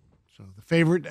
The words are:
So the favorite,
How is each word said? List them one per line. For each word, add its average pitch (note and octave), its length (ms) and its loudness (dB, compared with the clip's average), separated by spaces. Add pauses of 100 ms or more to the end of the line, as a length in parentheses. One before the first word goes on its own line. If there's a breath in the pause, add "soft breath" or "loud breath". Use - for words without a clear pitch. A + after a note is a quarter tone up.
(360)
So G2+ 100 -20 (100)
the G#2+ 60 -20
favorite, E3 500 0